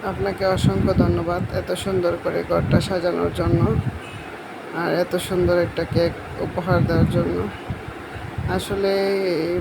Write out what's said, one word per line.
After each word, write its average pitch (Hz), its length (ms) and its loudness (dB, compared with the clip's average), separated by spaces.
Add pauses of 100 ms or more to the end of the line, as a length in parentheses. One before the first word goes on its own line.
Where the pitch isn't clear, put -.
আপনাকে 196 420 -2
অসংখ্য 190 480 4
ধন্যবাদ 175 480 2 (120)
এত 185 200 -2
সুন্দর 180 500 0
করে 170 260 -2
ঘরটা 175 320 4
সাজানোর 175 540 0
জন্য 170 400 4 (1040)
আর 170 160 0
এত 175 220 0
সুন্দর 180 420 2
একটা 170 260 0
কেক 170 280 2 (280)
উপহার 175 460 2
দেওয়ার 165 260 4
জন্য।" 170 360 0 (1040)
আসলে 196 420 0 (300)
এই 175 380 0